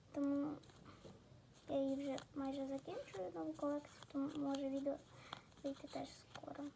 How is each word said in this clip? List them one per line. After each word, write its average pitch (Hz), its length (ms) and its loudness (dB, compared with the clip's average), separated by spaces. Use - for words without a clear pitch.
тому 285 440 6
я 277 80 6
її 269 180 6
вже 277 220 2
майже 269 320 2
закінчую, 370 680 -2
нову 320 180 0
колекцію, 294 500 0
тому 277 240 4
може 277 320 2
відео 277 280 2
вийти 277 260 -4
теж 269 200 -4
скоро. - 560 -8